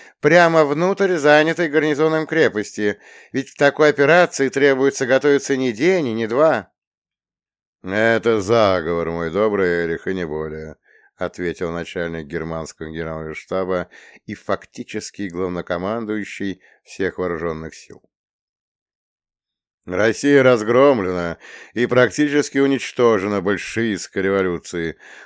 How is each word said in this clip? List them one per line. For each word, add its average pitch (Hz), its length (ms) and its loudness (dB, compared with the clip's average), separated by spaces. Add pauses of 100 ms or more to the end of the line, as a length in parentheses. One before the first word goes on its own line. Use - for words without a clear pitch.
(200)
прямо 165 440 6
внутрь 180 500 0
занятой 151 540 4
гарнизоном 156 580 0
крепости? 107 720 0 (320)
Ведь 131 220 -6
к - 40 -20
такой 147 340 4
операции 143 580 4
требуется 135 580 2
готовиться 139 500 2
не 127 160 -2
день 156 360 0
и 113 40 -4
не 113 140 -4
два". 123 460 0 (1120)
"Это 110 560 2
заговор, 90 680 2
мой 85 200 -4
добрый 92 540 0
Эрих, 82 240 -6
и 95 60 -4
не 90 120 -6
более", 78 480 -10 (420)
ответил 87 540 -6
начальник 85 560 -8
германского 80 600 -10
генерального 80 480 -10
штаба 92 520 -4 (360)
и 107 100 -12
фактически - 960 -10
главнокомандующий 95 1300 -6 (220)
всех - 360 -6
вооруженных 82 580 -6
сил. - 260 -20 (1800)
"Россия 117 560 2
разгромлена 110 960 2 (340)
и 117 140 0
практически 135 720 0
уничтожена 113 840 0
большевистской 98 840 -4
революцией. 90 760 -4 (300)